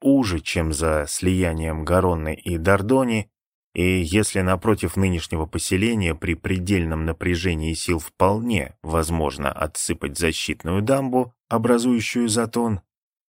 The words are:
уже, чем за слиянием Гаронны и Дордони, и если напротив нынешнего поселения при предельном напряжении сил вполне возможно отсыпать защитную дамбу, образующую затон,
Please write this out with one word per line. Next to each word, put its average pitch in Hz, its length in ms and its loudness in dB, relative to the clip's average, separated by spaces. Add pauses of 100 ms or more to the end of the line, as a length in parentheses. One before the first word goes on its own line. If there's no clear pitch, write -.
уже, 123 380 4
чем 80 320 -2
за 76 360 0
слиянием 80 760 0
Гаронны 82 520 0
и 85 240 -4
Дордони, 104 720 2 (420)
и 90 280 2
если 95 400 0
напротив 92 560 0
нынешнего 87 500 -2
поселения 95 640 0
при 85 220 -4
предельном 90 720 0
напряжении 82 680 -2
сил 85 240 -2
вполне 98 840 -2
возможно 78 680 0
отсыпать 73 680 -6
защитную 82 640 -2
дамбу, 127 500 0 (160)
образующую 120 800 2
затон, 113 520 0 (480)